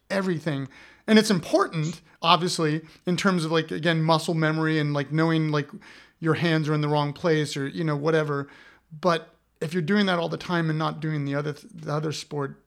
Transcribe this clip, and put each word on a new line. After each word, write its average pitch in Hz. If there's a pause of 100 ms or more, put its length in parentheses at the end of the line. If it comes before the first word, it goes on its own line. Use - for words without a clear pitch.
(120)
everything. 170 (380)
And 214
it's 214
important, 175 (200)
obviously, 165 (260)
in 180
terms 180
of, 156
like, 160
again, 165
muscle 160
memory 156
and, 147
like, 143
knowing, 160
like, 147 (500)
your 160
hands 156
are 156
in 151
the 147
wrong 147
place 151
or, 139
you 170
know, 156
whatever. 147 (540)
But 165 (280)
if 156
you're 180
doing 202
that 180
all 165
the 160
time 165
and 156
not 156
doing 151
the 139
other 147
th-, -
the 156
other 156
sport 143